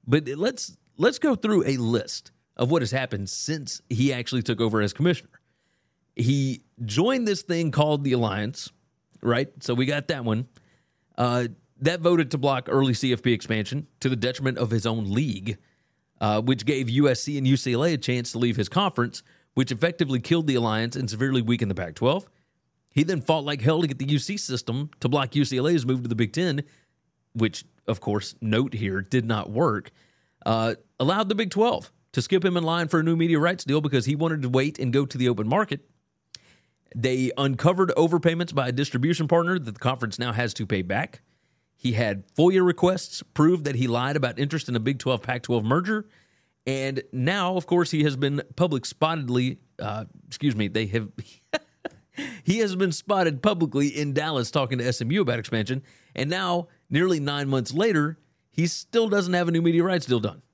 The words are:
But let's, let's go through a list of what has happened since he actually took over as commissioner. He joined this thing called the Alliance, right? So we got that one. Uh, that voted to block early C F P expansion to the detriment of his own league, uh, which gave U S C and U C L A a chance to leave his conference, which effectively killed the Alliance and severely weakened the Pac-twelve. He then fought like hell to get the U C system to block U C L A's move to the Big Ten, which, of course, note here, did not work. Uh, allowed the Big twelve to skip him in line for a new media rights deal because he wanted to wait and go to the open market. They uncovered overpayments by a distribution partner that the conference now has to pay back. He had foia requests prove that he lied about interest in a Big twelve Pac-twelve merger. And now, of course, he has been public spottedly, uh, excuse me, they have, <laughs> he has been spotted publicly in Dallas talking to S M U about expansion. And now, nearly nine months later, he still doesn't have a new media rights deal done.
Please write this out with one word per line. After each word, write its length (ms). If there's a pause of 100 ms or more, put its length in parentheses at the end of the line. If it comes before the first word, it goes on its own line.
But 220
let's, 480 (180)
let's 240
go 160
through 300
a 100
list 560 (240)
of 160
what 100
has 100
happened 380
since 600
he 240
actually 280
took 200
over 180
as 140
commissioner. 360 (840)
He 480 (200)
joined 440
this 160
thing 260
called 340
the 100
Alliance, 580 (500)
right? 280 (120)
So 140
we 100
got 220
that 180
one. 220 (680)
Uh, 340 (320)
that 180
voted 320
to 80
block 320
early 240
C 180
F 80
P 120
expansion 520 (140)
to 100
the 60
detriment 420
of 140
his 160
own 240
league, 480 (600)
uh, 220
which 240
gave 240
U 180
S 140
C 160
and 100
U 80
C 180
L 120
A 80
a 40
chance 340
to 80
leave 160
his 120
conference, 540 (320)
which 180
effectively 480
killed 280
the 80
Alliance 400
and 120
severely 360
weakened 260
the 60
Pac-twelve. 520 (640)
He 140
then 180
fought 240
like 160
hell 200
to 60
get 120
the 100
U 80
C 200
system 520 (120)
to 80
block 260
U 100
C 120
L 100
A's 180
move 160
to 80
the 60
Big 180
Ten, 300 (680)
which, 300 (240)
of 120
course, 420
note 320
here, 280
did 240
not 260
work. 400 (520)
Uh, 300 (260)
allowed 300
the 60
Big 160
twelve 400 (220)
to 100
skip 200
him 140
in 60
line 240
for 120
a 40
new 120
media 220
rights 280
deal 160
because 240
he 100
wanted 260
to 80
wait 300
and 120
go 140
to 120
the 120
open 180
market. 340 (1120)
They 420
uncovered 600
overpayments 580
by 140
a 20
distribution 560
partner 320
that 140
the 60
conference 380
now 140
has 240
to 100
pay 160
back. 400 (540)
He 160
had 420
foia 320
requests 560 (120)
prove 320
that 100
he 120
lied 280
about 240
interest 300
in 60
a 40
Big 180
twelve 240
Pac-twelve 440
merger. 420 (580)
And 460
now, 460
of 100
course, 240
he 120
has 120
been 260 (140)
public 300
spottedly, 760 (200)
uh, 260 (220)
excuse 280
me, 140
they 180
have, 220 (680)
<laughs> 640
he 160
has 160
been 180
spotted 500
publicly 460
in 240
Dallas 360
talking 280
to 100
S 140
M 100
U 100
about 180
expansion. 440 (320)
And 140
now, 400 (200)
nearly 300
nine 300
months 240
later, 440 (320)
he 160
still 440
doesn't 240
have 160
a 20
new 100
media 220
rights 220
deal 160
done. 200 (120)